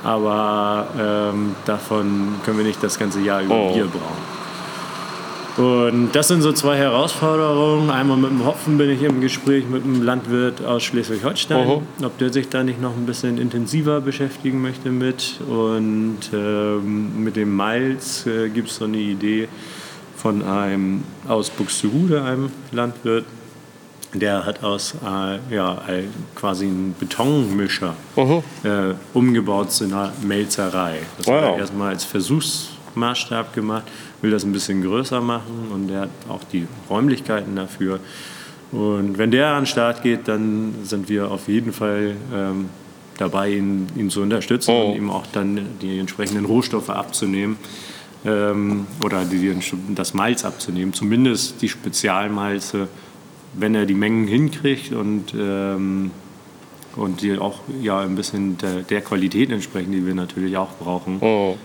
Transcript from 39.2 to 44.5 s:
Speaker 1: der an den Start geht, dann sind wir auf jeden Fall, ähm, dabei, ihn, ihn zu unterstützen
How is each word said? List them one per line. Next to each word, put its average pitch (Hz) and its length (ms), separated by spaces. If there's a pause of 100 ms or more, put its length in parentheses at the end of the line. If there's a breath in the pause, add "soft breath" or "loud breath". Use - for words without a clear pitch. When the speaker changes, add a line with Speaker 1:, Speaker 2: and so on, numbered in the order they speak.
Speaker 1:
der 135 200
an 143 120
den 135 60
Start 117 340
geht, 117 260
dann 107 460 (100)
sind 98 260
wir 101 200
auf - 180
jeden 113 240
Fall, 104 440 (180)
ähm, 95 360 (480)
dabei, 98 340
ihn, 98 440
ihn 107 140
zu 101 120
unterstützen 113 500